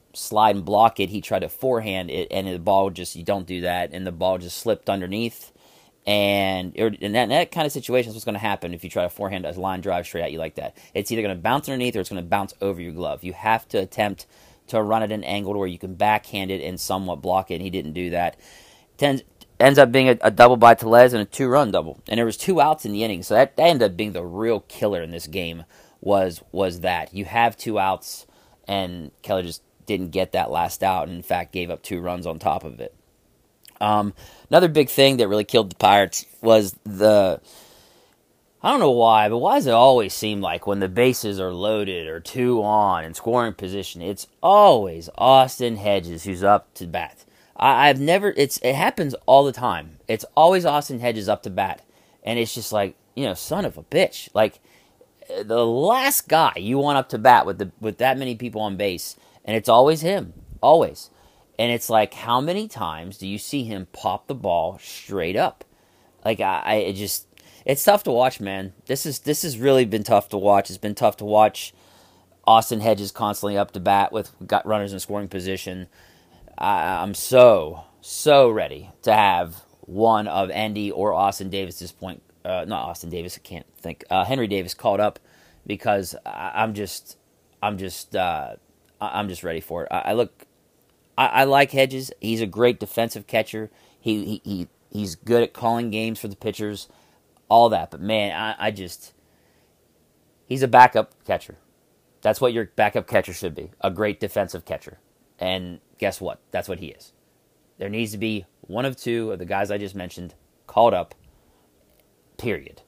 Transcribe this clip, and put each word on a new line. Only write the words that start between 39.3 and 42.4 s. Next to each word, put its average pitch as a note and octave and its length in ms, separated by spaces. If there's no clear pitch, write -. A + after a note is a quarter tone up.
why G3 160
does F3+ 120
it A#2 60
always A#2+ 400
seem G#2+ 260
like F2+ 260
when G2+ 140
the F#2+ 80
bases G#2+ 520
are F#2 120
loaded F#2+ 560
or D#2+ 140
two B2 420